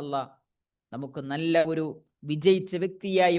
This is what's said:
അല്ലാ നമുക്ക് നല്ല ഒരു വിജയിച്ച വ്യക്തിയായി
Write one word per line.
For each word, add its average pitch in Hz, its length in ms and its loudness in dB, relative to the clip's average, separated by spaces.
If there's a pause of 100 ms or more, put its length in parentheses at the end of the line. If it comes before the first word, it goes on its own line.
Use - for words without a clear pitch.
അല്ലാ 139 220 -4 (680)
നമുക്ക് 135 260 -10 (120)
നല്ല 165 400 2
ഒരു 160 140 -2 (460)
വിജയിച്ച 185 500 2
വ്യക്തിയായി 185 580 2